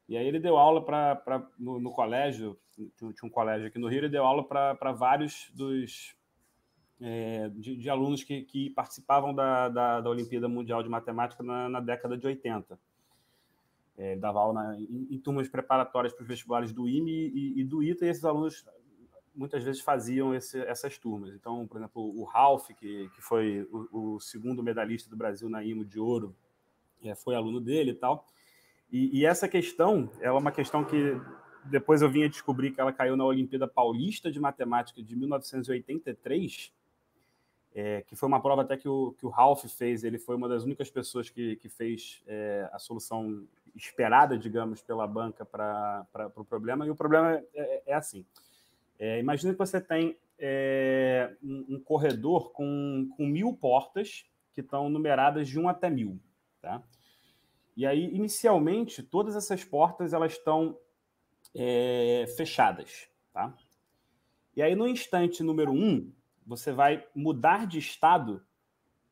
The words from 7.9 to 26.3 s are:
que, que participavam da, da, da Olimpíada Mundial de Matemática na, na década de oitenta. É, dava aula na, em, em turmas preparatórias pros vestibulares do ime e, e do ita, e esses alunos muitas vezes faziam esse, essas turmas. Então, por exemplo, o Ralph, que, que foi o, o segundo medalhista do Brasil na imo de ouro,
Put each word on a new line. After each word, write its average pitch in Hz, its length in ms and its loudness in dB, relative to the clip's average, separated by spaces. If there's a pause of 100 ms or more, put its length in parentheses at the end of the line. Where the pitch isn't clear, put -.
que, 139 200 -8
que 139 260 -6
participavam 139 640 0
da, 131 360 2
da, 120 320 2
da 120 80 -2
Olimpíada 120 380 -2
Mundial 117 340 -2
de 113 80 -8
Matemática 117 540 -4
na, 123 260 -6
na 127 100 -4
década 120 380 -4
de 123 80 -6
oitenta. 117 540 -6 (1160)
É, 95 180 -6
dava 104 240 -2
aula 107 140 2
na, 107 260 -6
em, 123 320 -10
em 131 80 -8
turmas 135 280 -2
preparatórias 127 680 0
pros 113 140 -16
vestibulares 120 440 -4
do 120 160 -4
ime 156 240 0
e, 139 500 -4
e - 20 0
do 147 200 -2
ita, 175 220 0
e 170 40 2
esses 165 160 -2
alunos 151 400 -2 (720)
muitas 139 280 -6
vezes 131 180 -4
faziam 131 520 2
esse, 127 280 -6
essas 127 360 -6
turmas. 101 360 -8
Então, 117 340 -10
por 110 100 -14
exemplo, 110 240 -10
o 107 220 -6
Ralph, 135 460 4
que, 101 400 -12
que - 120 -20
foi 107 500 0
o, 110 440 -6
o 104 40 -10
segundo 120 440 -6
medalhista 113 460 -4
do 113 60 -16
Brasil 110 340 -6
na 110 140 -6
imo 110 220 -4
de 104 140 -10
ouro, 110 360 -2 (680)